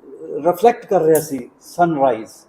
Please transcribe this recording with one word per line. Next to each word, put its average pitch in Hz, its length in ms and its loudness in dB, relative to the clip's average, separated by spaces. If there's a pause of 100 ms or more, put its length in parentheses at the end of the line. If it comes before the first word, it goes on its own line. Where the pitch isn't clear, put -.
(220)
ਰਿਫਲੈਕਟ 170 640 -2
ਕਰ 180 160 2
ਰਿਹਾ 156 180 4
ਸੀ 135 300 -8 (100)
ਸਨਰਾਈਜ਼, 135 680 -2 (180)